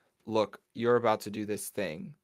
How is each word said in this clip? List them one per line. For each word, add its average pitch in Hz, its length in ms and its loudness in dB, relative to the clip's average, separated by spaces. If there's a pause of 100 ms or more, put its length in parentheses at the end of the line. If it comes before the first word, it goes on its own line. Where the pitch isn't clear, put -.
(260)
"Look, 107 360 0 (120)
you're 120 240 4
about 110 240 4
to 107 100 -8
do 107 140 -6
this 101 240 -6
thing, 92 540 -6